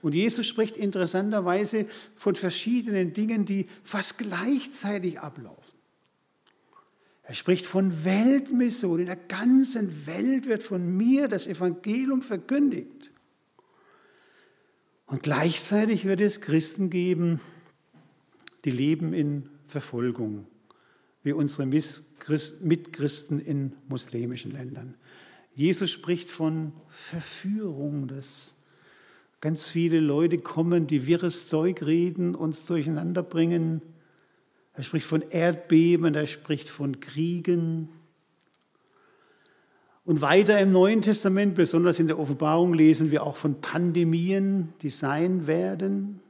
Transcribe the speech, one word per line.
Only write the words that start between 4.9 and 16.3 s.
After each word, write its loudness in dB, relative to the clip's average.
ablaufen. -16
Er -18
spricht 0
von 0
Weltmission. 2
In 0
der -6
ganzen 2
Welt -2
wird -2
von -2
mir 4
das -2
Evangelium -2
verkündigt. -2
Und -6
gleichzeitig 0
wird 0
es 0